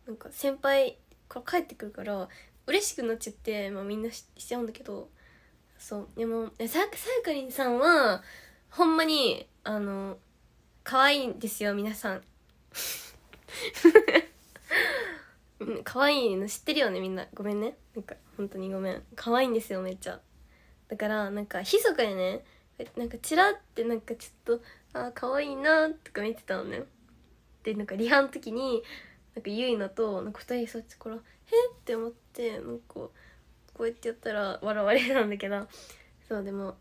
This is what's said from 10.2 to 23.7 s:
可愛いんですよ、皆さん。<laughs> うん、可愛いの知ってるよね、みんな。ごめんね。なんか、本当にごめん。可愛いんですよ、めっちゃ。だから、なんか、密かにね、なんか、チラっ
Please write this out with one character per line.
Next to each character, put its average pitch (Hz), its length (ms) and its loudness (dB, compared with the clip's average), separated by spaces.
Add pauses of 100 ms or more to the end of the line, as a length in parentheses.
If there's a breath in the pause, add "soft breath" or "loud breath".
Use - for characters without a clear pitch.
可 262 180 2
愛 285 180 6
い 262 80 -2
ん - 120 -6
で 226 80 -4
す - 160 -6
よ、 202 120 0
皆 208 180 -4
さ 202 220 -6
ん。 - 80 -12 (480)
<laughs> - 3000 2
う 208 200 -8
ん、 - 40 -10
可 - 180 -2
愛 277 300 4
い 185 40 -2
の 202 140 -2
知 - 80 -8
っ - 40 -16
て 302 120 -2
る 302 80 2
よ 233 80 4
ね、 185 100 -2
み 190 80 -4
ん 190 80 -4
な。 - 180 -8
ご 208 100 -10
め 208 100 -2
ん 208 80 -2
ね。 240 160 -6 (180)
な 220 60 -8
ん - 20 -18
か、 - 120 -16 (200)
本 202 140 -6
当 - 80 -12
に 190 140 -6
ご 190 80 -6
め 190 120 -4
ん。 - 140 -10 (100)
可 233 180 -2
愛 262 120 6
い - 20 2
ん 240 60 0
で 220 80 2
す - 100 -12
よ、 185 100 -4
め 185 100 -6
っ 190 60 -12
ち - 120 -10
ゃ。 - 100 -10 (680 soft breath)
だ 214 100 -8
か 214 100 -2
ら、 214 220 -2
な 208 120 -4
ん 202 40 -8
か、 180 140 -6
密 381 340 4
か 269 100 2
に 202 120 0
ね、 185 280 -2 (540 soft breath)
な 240 80 -4
ん 233 40 -8
か、 233 100 -12
チ - 160 -4
ラ 381 160 8
っ 392 40 -4 (200)